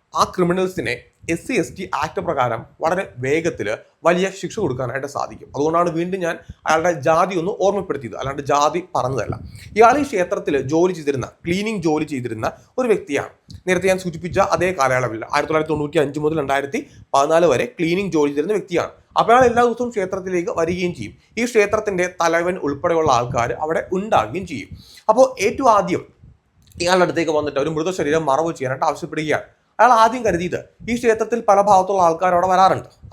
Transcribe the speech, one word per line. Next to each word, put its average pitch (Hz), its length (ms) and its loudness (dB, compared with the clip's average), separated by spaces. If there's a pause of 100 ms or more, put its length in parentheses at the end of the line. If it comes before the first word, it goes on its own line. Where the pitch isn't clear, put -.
(160)
ആ 196 200 0
ക്രിമിനൽസിനെ 175 600 0 (340)
എസ് 165 160 -4
സി 269 60 -4
എസ് 180 260 -2
ടി 180 120 -10 (120)
ആക്ട് 160 180 -4
പ്രകാരം 131 460 -2 (140)
വളരെ 170 380 -2
വേഗത്തിൽ 135 580 -2 (280)
വലിയ 180 260 2 (100)
ശിക്ഷ - 180 -10
കൊടുക്കാനായിട്ട് 131 480 -4
സാധിക്കും. - 480 -8
അതുകൊണ്ടാണ് 160 360 0
വീണ്ടും 175 300 -4
ഞാൻ 170 180 -4 (280)
അയാളുടെ 160 260 2
ജാതി 165 460 2
ഒന്ന് 165 220 -4
ഓർമ്മപ്പെടുത്തിയത്, 156 560 -2
അല്ലാണ്ട് 139 260 -6
ജാതി 151 420 2 (100)
പറഞ്ഞതല്ല. 127 440 -2 (380)
ഇയാൾ 233 220 8
ഈ 294 40 0
ക്ഷേത്രത്തിൽ 180 580 -2
ജോലി 160 320 2
ചെയ്തിരുന്ന, 139 360 -4 (180)
ക്ലീനിങ് 202 360 -2
ജോലി 156 220 0
ചെയ്തിരുന്ന 123 480 -6 (260)
ഒരു 247 100 0
വ്യക്തിയാണ്. 151 400 0 (380)
നേരത്തെ 180 220 0
ഞാൻ 185 100 2
സൂചിപ്പിച്ച 170 400 -6
അതേ 185 340 2
കാലയളവിൽ 127 520 0
ആയിരത്തി 143 240 -2
തൊള്ളായിരത്തി 156 240 0
തൊണ്ണൂറ്റി 151 260 -2
അഞ്ച് 143 220 0
മുതൽ 156 180 0
രണ്ടായിരത്തി 139 480 -2 (280)
പതിനാല് 160 320 4
വരെ 123 220 2 (100)
ക്ലീനിങ് 175 340 -2
ജോലി 147 160 2
ചെയ്തിരുന്ന 147 240 -2
വ്യക്തിയാണ്. 170 380 -2 (280)
അപ്പോൾ 170 140 4
അയാൾ 254 120 8
എല്ലാ 240 200 4
ദിവസവും 240 260 -2
ക്ഷേത്രത്തിലേക്ക് 185 600 -4
വരികയും 175 440 -2
ചെയ്യും. 107 200 -12 (240)
ഈ 233 60 0
ക്ഷേത്രത്തിന്റെ 208 760 0
തലവൻ 170 360 0
ഉൾപ്പെടെയുള്ള 156 560 0
ആൾക്കാർ 123 400 0
അവിടെ 160 400 -4
ഉണ്ടാകുകയും 185 540 -2
ചെയ്യും. 113 220 -10 (400)
അപ്പോൾ 254 320 6
ഏറ്റവും 240 300 0
ആദ്യം 185 340 2 (800)
ഇയാളുടെ 180 200 4
അടുത്തേക്ക് 165 280 0
വന്നിട്ട് 147 300 -2
ഒരു 143 80 0
മൃതശരീരം 160 580 -2
മറവ് 156 260 0
ചെയ്യാനായിട്ട് 135 320 -4
ആവശ്യപ്പെടുകയാണ്. 151 580 -2 (380)
അയാൾ 247 120 6
ആദ്യം 226 320 4
കരുതിയത് 175 640 -4
ഈ 233 40 -2
ക്ഷേത്രത്തിൽ 226 540 0
പല 196 120 6
ഭാഗത്തുള്ള 190 420 4
ആൾക്കാർ 170 300 2
അവിടെ 175 140 2
വരാറുണ്ട്, 180 420 2 (240)